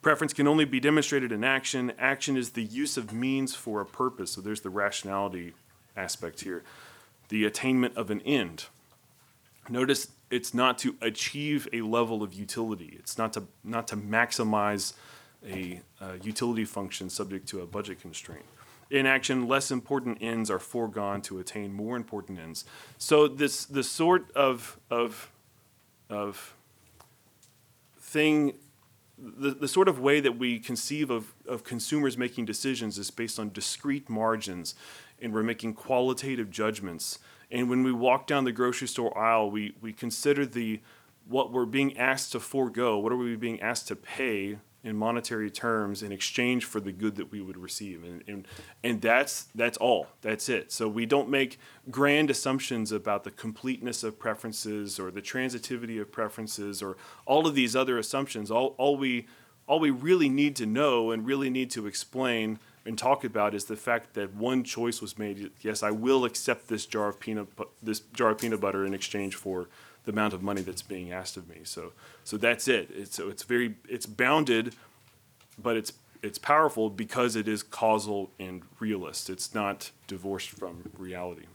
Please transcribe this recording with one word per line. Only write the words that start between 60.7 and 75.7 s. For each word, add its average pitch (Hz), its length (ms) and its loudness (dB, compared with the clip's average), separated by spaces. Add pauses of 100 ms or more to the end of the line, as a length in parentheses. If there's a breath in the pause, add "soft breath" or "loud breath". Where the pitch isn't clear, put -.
and 110 140 -2
really 135 240 2
need 127 220 0
to 107 140 -6
explain 110 760 -2 (260 soft breath)
and 113 120 -4
talk 135 280 2
about 104 280 2
is 101 120 -4
the 110 100 -4
fact 117 380 -2
that 98 200 -4
one 123 300 0
choice 117 380 -2
was 107 180 -12
made. 101 320 -6 (100)
Yes, 107 220 -2
I 104 80 2
will 123 320 4
accept - 460 -2
this 110 160 -2
jar 104 240 0
of 101 100 -8
peanut 107 380 -6
bu-, 107 100 -8 (160)
this 110 160 -2
jar 113 320 2
of 107 80 0
peanut 113 220 0
butter 98 240 2
in 98 80 -2
exchange 98 420 -4
for 92 320 -6 (380 loud breath)
the 110 60 -4
amount 104 220 2
of 90 80 -6
money 98 200 -2
that's 92 200 -6
being 90 300 -10
asked 92 260 -8
of 85 100 -14
me. 85 160 -18
So, 82 300 -12 (300 loud breath)
so 107 140 -6
that's 117 300 2
it. 110 240 4
It's, 98 240 -10
so 90 140 -6
it's - 140 -12
very, 120 320 0 (120)
it's 117 200 -6
bounded, 123 640 2 (840 loud breath)
but 113 200 0